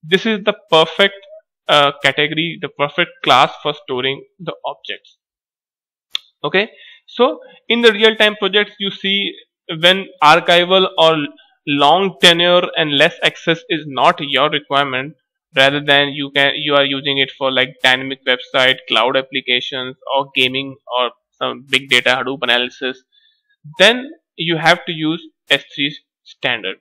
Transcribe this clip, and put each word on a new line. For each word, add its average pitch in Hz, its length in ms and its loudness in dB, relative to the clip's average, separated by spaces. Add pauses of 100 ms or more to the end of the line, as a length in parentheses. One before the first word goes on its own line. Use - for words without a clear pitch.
This 180 240 -2
is 214 160 -2
the 208 100 -2 (160)
perfect, 190 460 2 (520)
uh, 143 240 2 (120)
category, 151 580 -2
the - 80 -10
perfect 147 400 -4 (140)
class 143 280 4 (120)
for 151 100 -4
storing 135 500 -6 (140)
the 165 160 -12 (100)
objects. - 540 -14 (1300)
Okay, 185 260 -2 (380)
so 285 320 0 (280)
in 233 140 0
the 233 100 6
real-time 214 440 2
projects, 208 420 -2
you 196 140 -6
see, 196 420 -4 (480)
when 185 240 2 (160)
archival 175 680 4 (100)
or 160 180 4 (480)
long 160 560 2
tenure 180 400 4 (160)
and 151 180 -2
less 151 280 2
access 165 460 -2
is 156 180 -4
not 139 320 2
your 143 320 0
requirement, 139 640 -4 (400)
rather 139 280 2
than 143 260 2
you 139 200 -8
can, 139 280 0
you 147 180 -2
are 139 100 4
using 139 320 -4
it 135 180 -2
for, 131 160 -4
like, 127 300 -2
dynamic 131 460 0
website, 127 500 0 (100)
cloud 123 300 0
applications, 131 800 -6 (200)
or 139 200 -2
gaming, 135 400 -2 (200)
or 123 140 -2 (220)
some 127 360 -10
big 135 220 -4
data 127 220 2
Hadoop 127 320 -4
analysis, 123 580 -4 (800)
then 247 320 2 (240)
you 165 220 -4
have 165 280 0
to 180 60 -8
use 160 320 -4 (260)
S 139 140 0 (100)
three 143 240 -6 (280)
standard. 110 560 -8